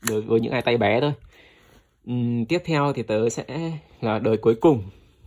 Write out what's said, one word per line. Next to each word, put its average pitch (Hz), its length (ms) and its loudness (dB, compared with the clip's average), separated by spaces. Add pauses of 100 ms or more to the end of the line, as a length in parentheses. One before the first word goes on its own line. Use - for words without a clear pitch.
Đối 107 120 0
với 113 200 2
những 120 120 -4
ai 120 100 -2
tay 120 140 2
bé 107 240 2
thôi. 147 120 0 (960)
Ừm, 120 380 -2
tiếp 175 200 -2
theo 143 280 0
thì 127 100 -4
tớ 110 260 0
sẽ 156 500 -6 (220)
là 110 180 -2
đời 110 180 0
cuối 113 180 2
cùng. 135 280 4 (440)